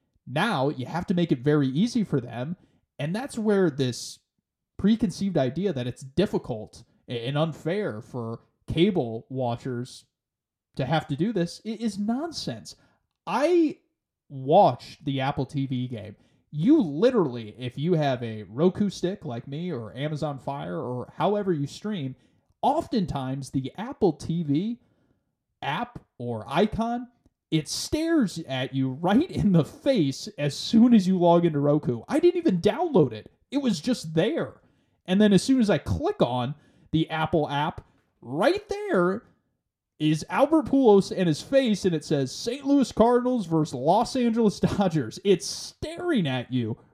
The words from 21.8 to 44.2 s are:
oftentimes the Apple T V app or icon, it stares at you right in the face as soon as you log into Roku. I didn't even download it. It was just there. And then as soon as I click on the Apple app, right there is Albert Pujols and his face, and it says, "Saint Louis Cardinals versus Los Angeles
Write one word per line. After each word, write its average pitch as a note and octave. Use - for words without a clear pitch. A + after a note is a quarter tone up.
oftentimes C#3+
the C3
Apple A3
T E3
V E3+
app D#3
or A#2
icon, A3+
it D#3
stares D#4
at C3
you C3
right F#3
in F#3+
the E3
face E3+
as D3
soon A#3
as F#3+
you F#3+
log E3+
into D3+
Roku. C#3+
I C#4+
didn't F4
even A3
download G3+
it. G#2+
It C4
was A#3
just E3
there. F#3
And F#3
then G#3
as F#3+
soon C4
as G#3
I F3
click -
on B2+
the D#3+
Apple D#3+
app, D3
right G#3
there A#3+
is D#3
Albert C#4+
Pujols G#3+
and F#3
his D#3
face, C4
and E3+
it D3+
says, C#3
"Saint C4+
Louis C#4
Cardinals A#3+
versus D#3+
Los F3
Angeles A#3